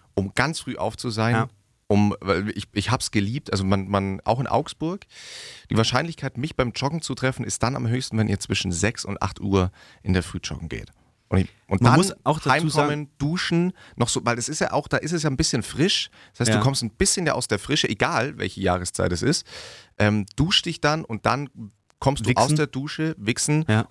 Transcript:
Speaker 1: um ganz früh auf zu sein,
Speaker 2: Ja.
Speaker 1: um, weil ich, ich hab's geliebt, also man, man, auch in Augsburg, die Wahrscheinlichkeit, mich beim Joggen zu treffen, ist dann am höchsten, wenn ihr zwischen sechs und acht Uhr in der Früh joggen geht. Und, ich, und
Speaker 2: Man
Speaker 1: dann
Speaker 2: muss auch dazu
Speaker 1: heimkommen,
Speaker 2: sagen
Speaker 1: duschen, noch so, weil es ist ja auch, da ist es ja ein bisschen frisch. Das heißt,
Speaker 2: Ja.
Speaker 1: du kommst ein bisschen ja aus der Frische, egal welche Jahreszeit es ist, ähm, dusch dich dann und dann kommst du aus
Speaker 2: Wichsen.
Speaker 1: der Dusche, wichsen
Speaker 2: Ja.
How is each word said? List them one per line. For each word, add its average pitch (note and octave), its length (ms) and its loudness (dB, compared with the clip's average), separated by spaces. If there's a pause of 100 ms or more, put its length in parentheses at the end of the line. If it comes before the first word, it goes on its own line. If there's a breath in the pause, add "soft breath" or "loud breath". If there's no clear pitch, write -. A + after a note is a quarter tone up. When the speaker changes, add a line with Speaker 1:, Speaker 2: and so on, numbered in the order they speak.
(140)
Speaker 1:
um G2 200 -2
ganz D3 260 -2
früh B2 160 -8
auf G#2+ 200 -4
zu B2 140 -6
sein, A2 240 0
Speaker 2:
Ja. A2+ 140 0 (380)
Speaker 1:
um, G2+ 340 4
weil F#2+ 360 0
ich, G#2 160 -10
ich G#2 180 -2
hab's - 200 -2
geliebt, A2 420 -2
also G2 120 0
man, G2 240 2
man, G2 360 0
auch A#2 160 2
in C3 60 -2
Augsburg, D#3 580 -4 (640 loud breath)
die G#2 60 0
Wahrscheinlichkeit, C3 640 0
mich D3 180 -6
beim B2 160 0
Joggen D3 300 -2
zu C3 120 -6
treffen, C3 300 -2
ist - 180 -6
dann B2+ 140 0
am B2 100 -4
höchsten, A#2 300 -2
wenn G#2+ 120 4
ihr G2+ 120 0
zwischen F#2+ 320 -2
sechs F2+ 320 -2
und - 180 -8
acht - 180 -4
Uhr F#2+ 300 2 (320 soft breath)
in F#2 120 2
der F2+ 80 4
Früh - 200 -10
joggen D#2 280 -8
geht. - 200 -10 (380)
Und, F#2+ 120 4
ich, - 80 2 (180)
und F#2+ 160 0
Speaker 2:
Man B2 100 8
Speaker 1:
dann D#3+ 80 8
Speaker 2:
muss G3 120 0 (120)
auch D3+ 140 2
dazu C#3 120 0
Speaker 1:
heimkommen, D3+ 200 2
Speaker 2:
sagen D3 480 0
Speaker 1:
duschen, E3+ 540 0 (240 loud breath)
noch A#2 120 0
so, B2+ 160 -2
weil A#2 140 2
es A#2 100 -4
ist D3+ 120 -4
ja F3+ 120 0
auch, C#3 160 -2
da C#3 80 0
ist D3+ 160 -2
es D#3 120 0
ja D3 60 0
ein C3 60 0
bisschen D3+ 260 2
frisch. - 480 0 (220 soft breath)
Das - 80 -6
heißt, A2+ 100 2
Speaker 2:
Ja. G#2+ 60 6
Speaker 1:
du G#2 60 4
kommst C3+ 200 2
ein A2+ 80 -4
bisschen F#3+ 360 0
ja C#3+ 80 2
aus - 140 -4
der G#2 100 2
Frische, - 300 0
egal B2+ 500 0
welche G2 240 -6
Jahreszeit F2+ 500 0
es E2+ 100 -2
ist, - 240 0 (520 loud breath)
ähm, G#2 260 4 (120)
dusch E3 260 2
dich E3+ 180 -6
dann D3+ 240 0
und A2+ 220 -6
dann C3 220 0 (500)
kommst C3+ 280 0
du A#2 40 4
aus A#2+ 140 4
Speaker 2:
Wichsen. D3+ 120 4
Speaker 1:
der D3+ 100 2
Dusche, D3+ 520 -4
wichsen D3 500 0
Speaker 2:
Ja. A2 220 4